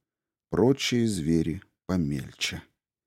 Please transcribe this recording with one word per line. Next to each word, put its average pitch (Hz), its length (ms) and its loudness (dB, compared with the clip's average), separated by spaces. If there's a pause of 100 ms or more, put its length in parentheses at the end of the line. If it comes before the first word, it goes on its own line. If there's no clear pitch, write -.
(500)
прочие 117 580 2
звери 82 540 0 (240)
помельче. 73 760 -4 (440)